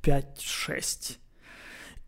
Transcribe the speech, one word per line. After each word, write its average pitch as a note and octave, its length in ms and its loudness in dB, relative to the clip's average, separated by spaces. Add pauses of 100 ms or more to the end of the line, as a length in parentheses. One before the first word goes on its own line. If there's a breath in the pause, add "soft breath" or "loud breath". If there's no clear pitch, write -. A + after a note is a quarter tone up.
пять-шесть. - 1160 2 (880 loud breath)